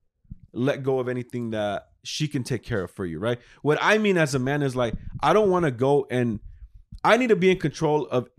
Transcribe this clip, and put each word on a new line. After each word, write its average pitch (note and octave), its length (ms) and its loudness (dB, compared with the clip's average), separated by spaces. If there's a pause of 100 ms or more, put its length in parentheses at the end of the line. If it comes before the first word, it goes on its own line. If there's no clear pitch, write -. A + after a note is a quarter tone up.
(540)
let C3+ 300 0
go C3 160 0
of B2 100 -4
anything B2 420 -6
that G#2 380 -4 (140)
she - 260 -4
can C3 140 -4
take - 200 -6
care G#2 200 -4
of F2 80 -10
for G2 140 -8
you, D#2+ 140 -8
right? A#2+ 200 -2 (220)
What D3+ 200 2
I G3 160 4
mean G#3 200 2
as D3+ 160 2
a C#3 60 0
man C#3 220 -2
is, C3+ 160 -2
like, A#2+ 160 0 (280)
I D3+ 120 4
don't G#3 160 4
wanna F3 220 2
go C3+ 380 2
and, A#2+ 300 -2 (640)
I G3+ 140 6
need B3+ 120 0
to G#3+ 60 6
be F#3 160 4
in F#3 80 0
control D3+ 480 0
of B2 320 -2